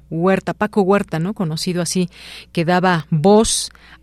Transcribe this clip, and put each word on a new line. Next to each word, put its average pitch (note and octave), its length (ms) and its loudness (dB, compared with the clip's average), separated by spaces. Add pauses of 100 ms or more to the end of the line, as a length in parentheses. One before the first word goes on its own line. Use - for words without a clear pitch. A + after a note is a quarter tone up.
(100)
Huerta, F3 440 -2
Paco G#3 280 -2
Huerta, G3 360 0
¿no? F3+ 160 -2
Conocido E3+ 480 -4
así, F3 260 -2 (440)
que E3+ 120 -2
daba F3+ 460 0
voz G3+ 640 2 (300)